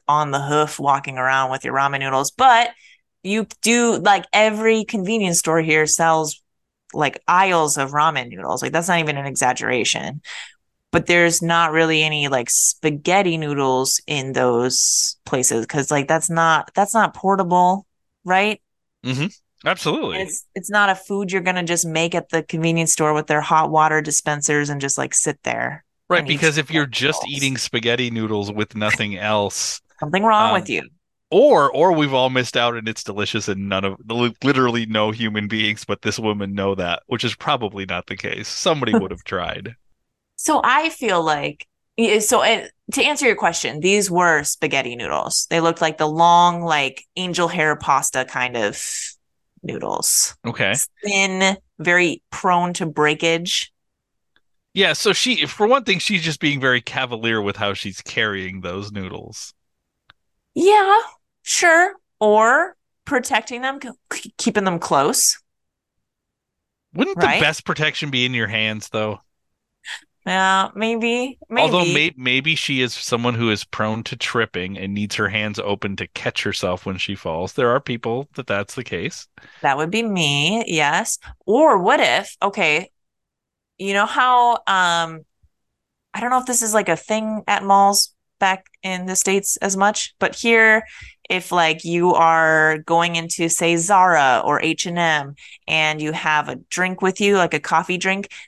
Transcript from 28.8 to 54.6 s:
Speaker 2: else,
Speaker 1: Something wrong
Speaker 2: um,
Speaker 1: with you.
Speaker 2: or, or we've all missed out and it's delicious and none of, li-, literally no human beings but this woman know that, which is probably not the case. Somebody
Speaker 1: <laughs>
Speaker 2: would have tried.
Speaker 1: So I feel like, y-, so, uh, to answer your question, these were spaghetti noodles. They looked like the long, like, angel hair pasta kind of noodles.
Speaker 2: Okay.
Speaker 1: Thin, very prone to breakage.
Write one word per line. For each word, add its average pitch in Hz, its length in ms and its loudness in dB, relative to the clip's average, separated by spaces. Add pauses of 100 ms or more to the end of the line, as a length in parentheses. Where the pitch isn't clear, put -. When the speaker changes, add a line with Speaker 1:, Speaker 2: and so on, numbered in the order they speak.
Speaker 2:
else, 104 640 -2 (200)
Speaker 1:
Something 175 240 -2
wrong 220 240 4
Speaker 2:
um, 202 120 2
Speaker 1:
with - 80 -8
you. 90 140 -4 (480)
Speaker 2:
or, 185 420 6
or 170 200 4
we've 147 220 0
all 127 160 4
missed 127 260 0
out 120 180 2
and 110 140 -8
it's - 160 -8
delicious 104 420 -4
and 98 220 -4
none 98 160 -2
of, 95 120 -4 (120)
li-, 120 340 0
literally 127 440 2
no 107 260 0
human 107 340 -4
beings 107 380 -2
but - 180 -6
this - 160 -4
woman 104 340 -4
know 98 220 -2
that, 87 320 -4
which 120 160 -6
is 117 140 -4
probably 104 500 -4
not 90 220 -8
the 98 80 -10
case. 95 320 -8
Somebody 127 460 -2
Speaker 1:
<laughs> 113 40 4
Speaker 2:
would 95 140 -6
have 87 100 -14
tried. 98 540 -8 (600)
Speaker 1:
So 302 280 0
I 302 240 2
feel 196 340 -2
like, 147 460 -4 (300)
y-, 220 220 2
so, 214 220 2
uh, 208 240 0 (280)
to 262 100 0
answer 285 220 0
your 208 100 2
question, 151 440 -2
these 190 300 2
were 170 320 2
spaghetti 135 540 -4
noodles. 76 540 -4
They 165 100 2
looked 165 220 0
like 160 160 0
the 156 100 0
long, 175 540 4
like, 147 420 -2 (120)
angel 180 300 -2
hair 156 300 0
pasta 139 480 0
kind 123 320 -6
of 107 260 -2 (800)
noodles. - 720 -2 (120)
Speaker 2:
Okay. 113 280 -2 (300)
Speaker 1:
Thin, 196 540 0 (200)
very 175 520 2
prone 180 420 0
to 175 140 -6
breakage. 156 840 0 (1000)